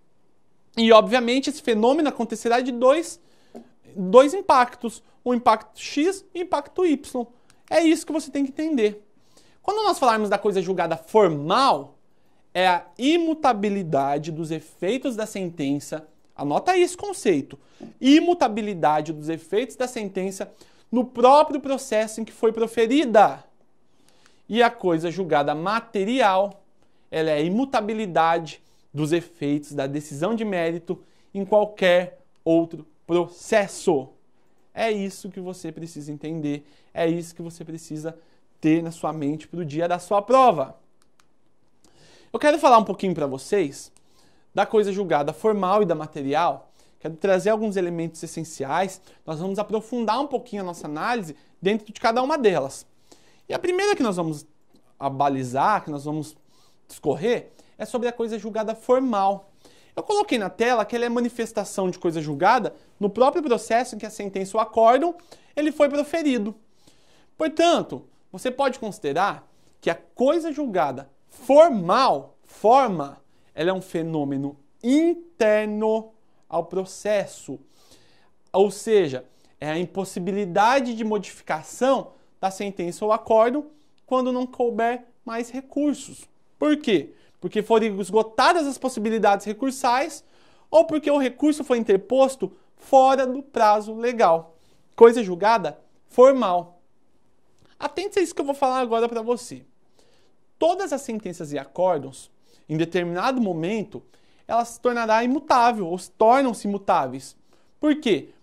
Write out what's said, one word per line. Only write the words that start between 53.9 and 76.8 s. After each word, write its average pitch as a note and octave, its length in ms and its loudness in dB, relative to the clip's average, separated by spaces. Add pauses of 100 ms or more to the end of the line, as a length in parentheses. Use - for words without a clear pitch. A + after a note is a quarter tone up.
que D4 60 -2
nós G#3 120 0
vamos D#3+ 320 -6 (500)
abalizar, C#3 880 0
que D#3 80 -10
nós C#3+ 140 -10
vamos D3+ 320 -8 (500)
discorrer, G3 640 -4 (260)
é G#3+ 80 -10
sobre A#3+ 220 -4
a A#3 60 -4
coisa A3+ 260 -6
julgada G#3+ 360 -6
formal. A3 760 0 (420)
Eu - 100 -8
coloquei G#4 340 0
na G3 120 -4
tela A3+ 360 0
que - 100 -8
ela A#3 80 -2
é A#3+ 60 -2
manifestação A3+ 800 -4
de F3 100 -8
coisa E3 220 -4
julgada E3 520 0 (240)
no G3+ 120 -2
próprio C4+ 340 2
processo A#3 520 -2
em - 20 -14
que G#3 80 -14
a G#3+ 40 -14
sentença G3 460 -8
ou A3 60 2
acórdão, A#3 540 4 (380)
ele D4+ 200 0
foi D4 160 4
proferido. C#4+ 640 -2 (800)
Portanto, D#4 680 0 (260)
você F#3+ 180 -6
pode F#3+ 300 -2
considerar E3+ 640 -4 (360)
que - 80 -2
a E3 60 -2
coisa D#4 540 -2
julgada F3+ 600 -4 (220)
formal, A#3 1160 4
forma, G#3 720 2 (360)
ela E3 160 -2
é - 20 -2
um F#3 80 -6
fenômeno D3 760 -6 (260)
interno A3 1300 0 (400)
ao E3 140 -2
processo. F#3 920 -6 (920)